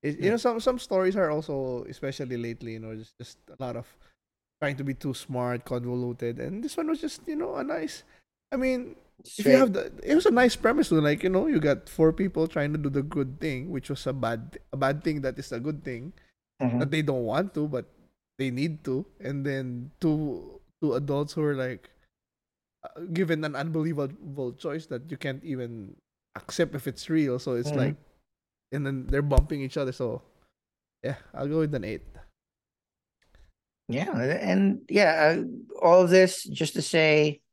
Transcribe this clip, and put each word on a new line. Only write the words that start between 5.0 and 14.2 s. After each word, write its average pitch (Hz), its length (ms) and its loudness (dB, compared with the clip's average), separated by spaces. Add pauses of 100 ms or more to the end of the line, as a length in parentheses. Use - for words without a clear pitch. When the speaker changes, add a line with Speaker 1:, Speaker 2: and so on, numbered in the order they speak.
Speaker 1:
smart, 123 540 -4
convoluted, 123 720 -4
and 185 260 -6
this 302 140 -6
one 311 100 -2
was 320 120 -2
just, - 260 -8
you 302 100 -6
know, 320 200 -6
a 269 80 -4
nice, 311 400 -6 (480)
I 277 40 -4
mean, 254 380 -2 (240)
if - 200 -16
you 214 40 -4
Speaker 2:
Straight. 262 160 10
Speaker 1:
have 254 140 6
the, - 200 -6 (100)
it 285 120 2
was 359 120 6
a 415 40 8
nice 247 240 6
premise 285 360 2
to, 160 100 6
like, 147 240 2
you 185 40 2
know, 190 200 2
you 269 100 2
got 147 300 2
four - 240 6
people 170 340 0
trying 147 260 -2
to 156 60 -2
do 143 100 -2
the 139 140 0
good 147 380 -4
thing, 143 300 -4
which 135 200 -6
was - 160 -6
a 131 60 -2
bad, 117 460 -6 (140)